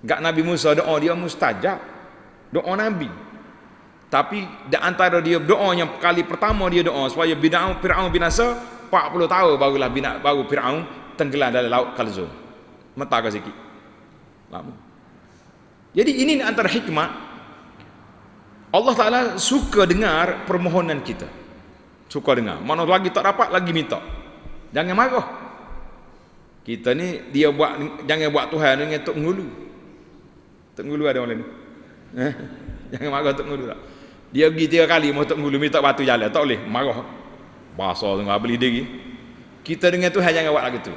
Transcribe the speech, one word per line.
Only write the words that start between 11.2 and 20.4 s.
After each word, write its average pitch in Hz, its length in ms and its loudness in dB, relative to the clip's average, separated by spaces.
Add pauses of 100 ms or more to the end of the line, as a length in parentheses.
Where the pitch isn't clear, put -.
dalam 123 160 2
laut 123 240 2
Kalzum. 95 380 -6 (680)
Mata 131 240 0
ke 113 80 -2
sikit. 104 240 -8 (960)
Lama. 85 240 -14 (1200)
Jadi 254 320 2
ini 294 160 2
antara 214 320 0
hikmah. 165 560 -4 (1400)
Allah 226 280 4
Ta'ala 240 240 2 (160)
suka 208 480 4
dengar 175 640 0